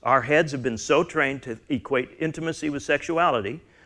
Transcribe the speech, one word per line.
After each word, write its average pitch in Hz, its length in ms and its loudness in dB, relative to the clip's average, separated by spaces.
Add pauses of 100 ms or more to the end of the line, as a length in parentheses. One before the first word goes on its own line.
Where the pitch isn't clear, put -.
Our 127 180 6
heads 147 320 2
have 131 100 -4
been 117 160 -2
so 151 260 4
trained 139 400 -2
to 113 140 -8 (100)
equate 127 500 -2
intimacy 156 520 -4
with 143 120 -6
sexuality, 147 760 0 (260)